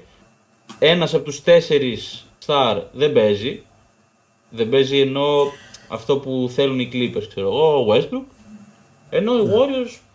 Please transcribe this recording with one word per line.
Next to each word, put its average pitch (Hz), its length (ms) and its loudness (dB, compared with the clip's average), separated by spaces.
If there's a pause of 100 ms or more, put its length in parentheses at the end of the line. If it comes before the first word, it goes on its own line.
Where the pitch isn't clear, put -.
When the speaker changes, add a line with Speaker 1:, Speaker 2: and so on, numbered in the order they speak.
(800)
Speaker 1:
ένας 165 360 2
από 143 100 0
τους - 180 -12
τέσσερις 147 840 2 (200)
star 127 360 0 (100)
δεν 143 200 0
παίζει. 110 500 0 (880)
Δεν 113 180 -4
παίζει, 135 320 2
ενώ 143 520 0 (400)
αυτό 139 260 -2
που 131 360 -4
θέλουν 135 260 0
οι 117 120 -4
Clippers, 117 360 -4
ξέρω 98 180 -6
εγώ, 143 340 2
ο 117 80 0
Westbrook. 160 360 0 (880)
Ενώ 220 280 0
οι 220 40 2
Speaker 2:
Ναι. 196 120 0
Speaker 1:
Warriors, 254 440 -2 (160)